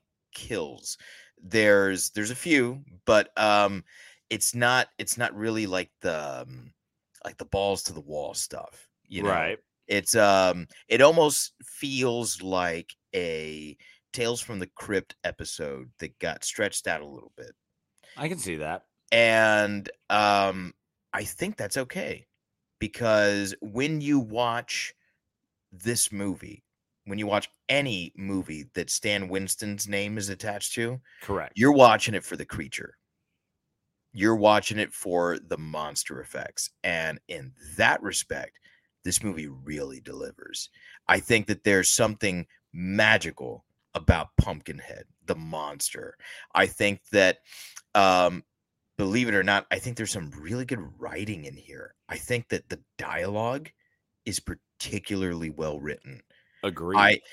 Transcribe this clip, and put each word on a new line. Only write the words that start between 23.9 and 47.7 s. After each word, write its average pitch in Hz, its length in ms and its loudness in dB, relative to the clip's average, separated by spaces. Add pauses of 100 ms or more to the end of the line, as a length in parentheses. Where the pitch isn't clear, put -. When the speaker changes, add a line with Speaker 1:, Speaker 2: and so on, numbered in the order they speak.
Speaker 1:
you 143 180 2
watch 117 720 -4 (800)
this 110 400 -2
movie, 101 520 -8 (420)
when 101 120 -8
you 107 80 -4
watch 101 240 0 (200)
any 127 460 0
movie 87 500 -6 (100)
that 85 160 -4
Stan 101 380 -2
Winston's 101 580 -6
name 104 320 -4
is 98 100 -6
attached 101 460 -8
to, 120 260 -4 (220)
Speaker 2:
Correct. 87 320 -6
Speaker 1:
you're 135 180 8
watching 117 400 10
it 90 100 -2
for 85 140 -8
the - 80 -10
creature. - 520 -12 (1160)
You're 107 220 2
watching 107 420 4
it 107 160 -4
for 87 460 -2
the 82 180 -8
monster 76 640 -8
effects. - 480 -10 (140)
And 80 440 -4
in 80 260 -12 (240)
that 117 260 2
respect, - 560 -8 (440)
this 90 200 -2
movie 80 240 -8
really 67 540 -12
delivers. 67 680 -14 (380)
I 90 120 4
think 110 280 2
that - 160 -4
there's 98 260 4
something 104 560 0 (280)
magical 92 920 0 (300)
about 80 420 4
Pumpkinhead, 73 680 -6 (200)
the - 100 -2
monster. - 800 -10 (380)
I 98 140 6
think 101 340 0 (100)
that, 95 280 4 (560)